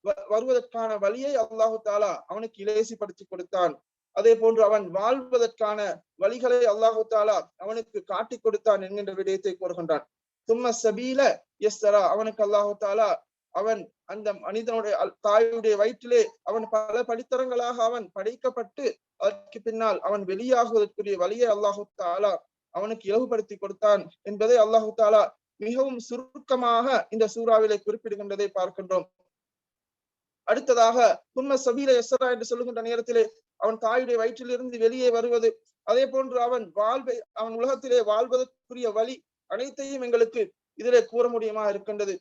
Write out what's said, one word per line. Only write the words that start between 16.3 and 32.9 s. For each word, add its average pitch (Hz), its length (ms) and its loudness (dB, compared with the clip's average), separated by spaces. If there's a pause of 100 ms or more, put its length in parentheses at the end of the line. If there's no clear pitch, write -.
அவன் 220 220 -4
பல 214 360 0
படித்தரங்களாக 240 800 -2
அவன் 226 280 -2
படைக்கப்பட்டு, 240 760 -6 (320)
அதற்கு 202 440 -4
பின்னால் 220 400 -2
அவன் 202 240 -2
வெளியாகுவதற்குரிய 208 920 0
வழியை 214 320 0
அல்லாஹு 202 340 0 (140)
தஆலா 190 360 -2 (420)
அவனுக்கு 214 320 -6
இலகுபடுத்தி 214 500 -2
கொடுத்தான் 196 460 0 (200)
என்பதை 214 360 2
அல்லாஹு 220 340 4
தஆலா 214 300 4 (380)
மிகவும் 247 400 -4
சுருக்கமாக 247 840 -2 (240)
இந்த 220 160 2
சூறாவிலே 220 520 2
குறிப்பிடுகின்றதை 202 720 -6
பார்க்கின்றோம். 185 580 -4 (1400)
அடுத்ததாக 233 500 4 (300)
சும்ம 269 300 -2
சபீல 269 340 0
யஸ்ஸரா 247 360 2
என்று 233 180 -4
சொல்லுகின்ற 240 360 -6
நேரத்திலே 233 400 0 (380)